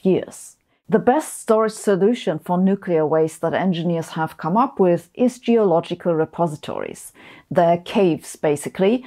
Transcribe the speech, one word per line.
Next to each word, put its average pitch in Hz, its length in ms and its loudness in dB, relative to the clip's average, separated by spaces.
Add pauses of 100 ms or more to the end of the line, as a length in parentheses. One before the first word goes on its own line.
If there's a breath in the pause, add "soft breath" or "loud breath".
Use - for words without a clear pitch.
years. - 520 -2 (320)
The - 100 2
best - 440 0
storage 220 300 2
solution 196 680 0
for 180 180 -2
nuclear 185 480 2
waste 160 360 0
that 160 120 -2
engineers 165 540 -2
have 160 300 -6
come 165 180 -4
up 247 240 0
with 175 340 2
is 247 240 0
geological 175 760 0
repositories. 151 1000 -4 (360 loud breath)
They're 170 300 2
caves, 175 560 -2
basically, 185 720 -2